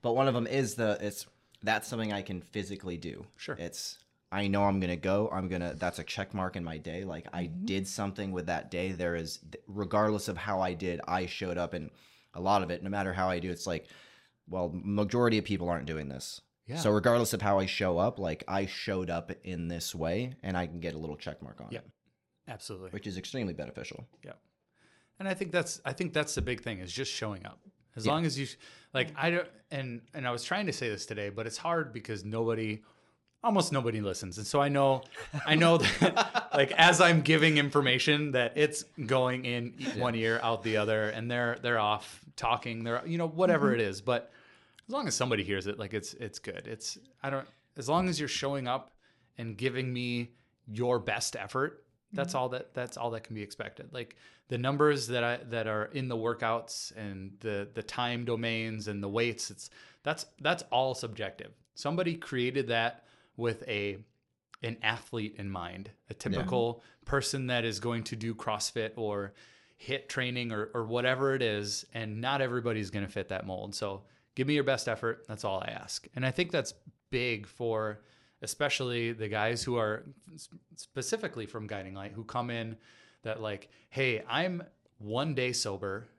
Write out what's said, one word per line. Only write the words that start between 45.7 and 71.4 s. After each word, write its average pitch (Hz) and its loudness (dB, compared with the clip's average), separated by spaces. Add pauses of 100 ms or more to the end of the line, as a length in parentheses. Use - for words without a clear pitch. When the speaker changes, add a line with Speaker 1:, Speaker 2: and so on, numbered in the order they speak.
Speaker 2:
like, 104 -8
it's, - -4
it's - -10
good. - -10
It's, - -10 (240)
I 139 -4
don't, 135 -4 (320)
as 120 -6
long 175 4
as 160 0
you're 147 -2
showing 139 -2
up 127 -2 (480)
and 113 -6
giving 127 0
me 120 -2 (340)
your 120 2
best 104 -2
effort, 131 -2 (280)
that's 139 -2
Speaker 3:
Mm-hmm. 139 0
Speaker 2:
all 127 0
that, 123 -8
that's 123 -6
all 120 -2
that 113 -6
can 113 -10
be 104 -6
expected. 104 -10
Like, 123 -10 (320)
the 127 -2
numbers 139 4
that 120 0
I, 120 0 (100)
that 113 -2
are 107 0
in 131 -4
the 120 -2
workouts 117 -2
and 98 -8
the, 101 -4
the 110 -6
time 120 -2
domains 113 -2
and 101 -4
the 101 -4
weights, 117 0
it's, - -16 (320)
that's, 160 -4 (140)
that's 165 0
all 127 4
subjective. 107 -8 (220)
Somebody 170 0
created 127 0
that 117 2 (360)
with 113 -2
a, 101 -2 (640)
an 117 -4
athlete 110 -2
in 98 -6
mind, 92 -8 (200)
a - -8
Speaker 4:
Yeah. - -20
Speaker 2:
typical 117 0 (220)
person 135 0
that 123 2
is 104 -2
going 117 0
to - -6
do 110 -2
CrossFit 110 -2
or 101 -2 (440)
hit - -6
training 123 -2
or, 107 -2
or 117 0
whatever 127 2
it 131 2